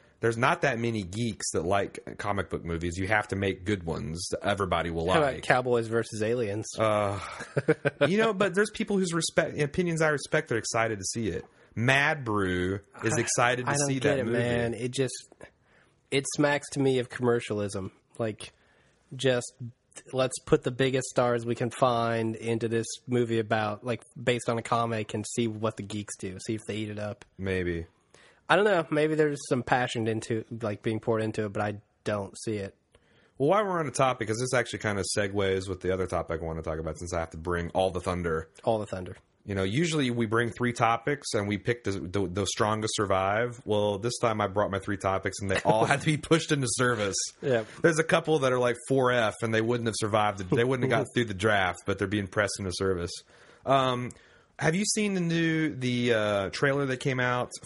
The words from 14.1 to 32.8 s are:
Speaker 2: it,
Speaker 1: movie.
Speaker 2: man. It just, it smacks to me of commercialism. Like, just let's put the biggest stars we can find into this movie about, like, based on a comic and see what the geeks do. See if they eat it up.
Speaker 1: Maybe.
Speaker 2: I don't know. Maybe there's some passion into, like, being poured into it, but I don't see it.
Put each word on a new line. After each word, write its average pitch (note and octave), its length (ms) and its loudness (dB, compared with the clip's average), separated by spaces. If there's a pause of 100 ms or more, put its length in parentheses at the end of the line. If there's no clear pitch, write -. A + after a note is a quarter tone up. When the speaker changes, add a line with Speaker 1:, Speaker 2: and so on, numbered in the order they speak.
Speaker 2:
it, A#2+ 80 0
Speaker 1:
movie. A#2 120 0
Speaker 2:
man. A#2+ 360 0
It B2 160 -4
just, B2+ 240 -2 (960)
it C3+ 140 2 (100)
smacks C#3+ 360 2
to C#3 100 -2
me C3 180 4
of A#2+ 100 0
commercialism. G#2 840 -2 (260)
Like, A2 340 -6 (640)
just B2+ 380 0 (600)
let's C3 280 0
put - 240 2
the C3+ 80 -2
biggest C3 360 0
stars A#2+ 380 2
we A#2+ 80 0
can A#2+ 160 -2
find A#2 640 2
into A2+ 340 0
this A2+ 180 0 (200)
movie A#2+ 320 2
about, G#2+ 480 0
like, A#2 160 -4 (180)
based A#2+ 280 0
on A#2 100 2
a A2+ 40 -2
comic A#2 520 0
and G#2+ 100 -4
see A#2+ 220 -2
what A2 300 -2
the G#2+ 80 -6
geeks G#2 320 -8
do. F#2+ 280 -8
See A2 120 -4
if G#2 100 -10
they G#2 100 -6
eat G#2+ 140 -6
it G#2 80 -10
up. G#2 260 -8 (140)
Speaker 1:
Maybe. F2+ 480 -2 (600)
Speaker 2:
I D#3 80 6
don't G3+ 80 6
know. F#3 260 4
Maybe D#3 240 2
there's D3+ 240 2 (100)
some B2+ 140 2
passion B2 460 0
into, A2 360 -2 (180)
like, G#2+ 200 -4
being A2 180 -2
poured A2 220 0
into A2 220 -2
it, G2 80 -6
but G#2 100 -2
I G#2 120 -2 (300)
don't G2+ 340 -4
see A2 180 -4
it. G2 180 -8 (640)